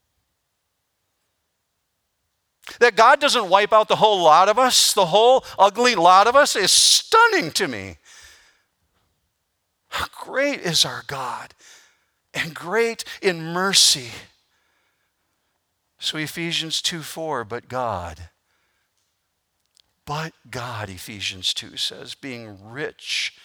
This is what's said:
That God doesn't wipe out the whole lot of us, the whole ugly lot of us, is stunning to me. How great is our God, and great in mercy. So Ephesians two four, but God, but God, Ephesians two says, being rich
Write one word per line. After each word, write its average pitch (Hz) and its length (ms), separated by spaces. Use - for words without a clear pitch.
That 233 180
God 254 240
doesn't 226 300
wipe 202 240
out 214 140
the 180 80
whole 190 260
lot 165 260
of 214 100
us, - 360
the 196 120
whole 233 380
ugly 226 360
lot 185 320
of 240 80
us, - 220
is 185 160
stunning - 800
to 185 160
me. 98 300
How - 140
great 277 400
is 160 240
our 123 240
God, - 440
and 160 220
great 220 500
in 170 220
mercy. 175 600
So - 180
Ephesians 160 640
two 165 220
four, 151 400
but 113 260
God, 90 600
but 156 280
God, 117 400
Ephesians 95 640
two - 240
says, - 380
being 110 560
rich - 760